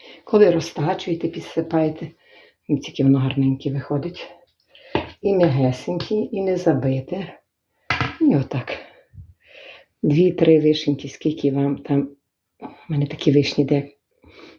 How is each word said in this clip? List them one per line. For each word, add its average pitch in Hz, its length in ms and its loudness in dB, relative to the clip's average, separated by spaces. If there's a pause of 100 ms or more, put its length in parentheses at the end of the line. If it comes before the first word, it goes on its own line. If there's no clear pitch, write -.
(240)
Коли 208 280 6
розтачуєте, 165 760 -4
підсипайте. 160 800 -4 (640)
Ось 143 100 0
тільки - 240 -6
воно 135 160 6
гарненьке 135 520 0
виходить. 143 560 -6 (960)
І 202 120 0
м'ягесеньке, 170 840 0
і 214 260 -4
не 185 160 0
забите. 139 840 -2 (840)
І 285 140 4
отак. 131 380 -4 (1300)
Дві-три 160 560 4
вишеньки, 151 500 0
скільки 151 420 -2
вам 139 260 0
там. 139 320 -2 (500)
У - 80 -14 (220)
мене 147 180 0
такі - 240 0
вишні, 139 340 2
де 139 240 0 (680)